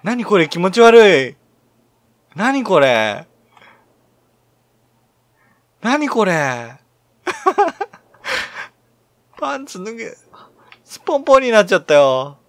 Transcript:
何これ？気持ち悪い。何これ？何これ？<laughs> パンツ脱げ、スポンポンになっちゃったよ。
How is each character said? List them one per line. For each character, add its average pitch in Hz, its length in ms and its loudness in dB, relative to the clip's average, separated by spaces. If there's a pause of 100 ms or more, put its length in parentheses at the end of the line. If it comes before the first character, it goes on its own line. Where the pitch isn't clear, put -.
何 233 220 -6
こ 208 140 0
れ？ 160 100 0
気 170 100 -10
持 180 120 -2
ち 226 100 -2
悪 208 500 6
い。 - 60 -20 (960)
何 254 280 -4
こ 185 180 0
れ？ 117 460 0 (2500)
何 277 280 -4
こ 226 160 -2
れ？ 135 540 -4 (460)
<laughs> - 340 -4 (1800)
パ 285 180 -8
ン 269 100 -16
ツ 180 160 -18
脱 214 100 -12
げ、 226 220 -16 (680)
ス - 160 -20
ポ 320 180 -4
ン 277 60 -6
ポ 269 140 4
ン 262 40 2
に 254 80 -4
な 220 120 2
っ - 20 -2
ち 190 100 -2
ゃ 180 40 0
っ 147 60 -6
た 156 100 0
よ。 139 440 0 (100)